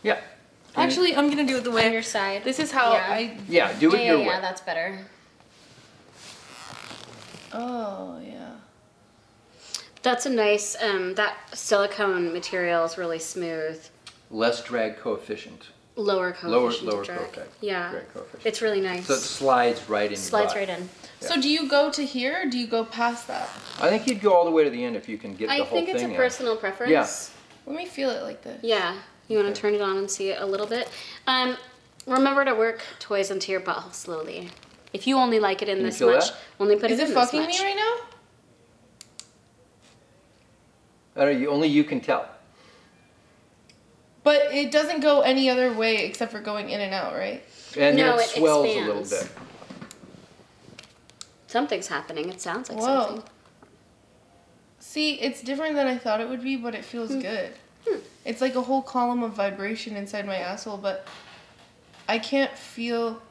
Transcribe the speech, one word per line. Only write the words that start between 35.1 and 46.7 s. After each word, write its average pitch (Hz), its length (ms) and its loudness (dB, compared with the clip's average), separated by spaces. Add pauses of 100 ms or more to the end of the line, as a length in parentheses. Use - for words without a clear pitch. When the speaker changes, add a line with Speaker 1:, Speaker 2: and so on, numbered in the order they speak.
Speaker 3:
only 233 220 4
like 196 200 2
it 208 80 -2
in 196 80 0
Speaker 1:
Can 190 80 0
you 220 60 0
Speaker 3:
this - 80 -8
Speaker 1:
feel 233 120 6
Speaker 3:
much, 262 200 6
Speaker 1:
that? - 60 -14 (220)
Speaker 3:
only 208 180 6
put 220 140 2
Speaker 2:
Is 240 80 2
Speaker 3:
it 294 40 2
Speaker 2:
it 302 80 2
Speaker 3:
in 214 40 0
this 247 100 6
Speaker 2:
fucking 294 160 0
me 320 80 0
Speaker 3:
much. 359 120 0
Speaker 2:
right 392 160 0
now? 440 200 0 (3250)
Speaker 1:
I 139 100 4
don't 143 80 4
know, 123 60 0
you, 143 100 0
only 151 180 2
you 147 160 6
can 131 160 -2
tell. - 260 0 (2000)
Speaker 2:
But 285 280 6
it 277 180 0
doesn't 302 300 2
go 285 220 6
any 262 280 4
other 254 220 2
way 220 340 2
except 220 240 -6
for 214 100 -10
going 208 300 -6